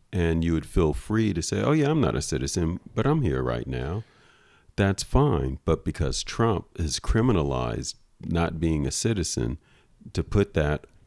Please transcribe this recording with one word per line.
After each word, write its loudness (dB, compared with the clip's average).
and 2
you 2
would -2
feel 2
free 0
to -2
say, -2
"Oh, 2
yeah, 2
I'm 2
not 2
a -2
citizen, -2
but 0
I'm 2
here 0
right -2
now." -6
That's 2
fine. 2
But 0
because -2
Trump -2
has -4
criminalized 0
not -2
being 2
a -2
citizen, -2
to -2
put 2
that 0